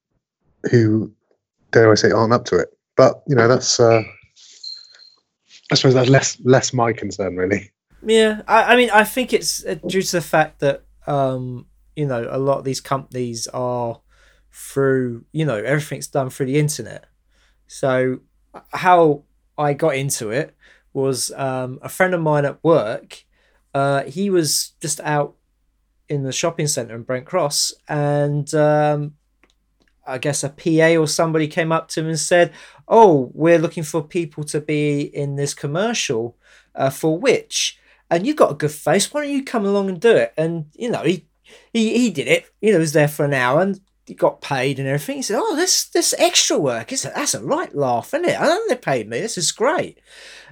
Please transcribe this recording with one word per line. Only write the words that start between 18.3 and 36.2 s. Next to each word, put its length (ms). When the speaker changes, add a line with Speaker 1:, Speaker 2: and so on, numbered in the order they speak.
Speaker 2:
how 540
I 160
got 220
into 340
it 260
was, 380
um, 500
a 80
friend 240
of 80
mine 240
at 180
work, 600
uh, 300
he 260
was 520
just 200
out 340
in 160
the 80
shopping 360
centre 280
in 80
Brent 220
Cross, 480
and, 640
um, 600
I 120
guess 240
a 60
P 320
A 160
or 100
somebody 400
came 240
up 180
to 120
him 60
and 120
said, 340
"Oh, 460
we're 240
looking 260
for 200
people 420
to 160
be 400
in 340
this 200
commercial, 840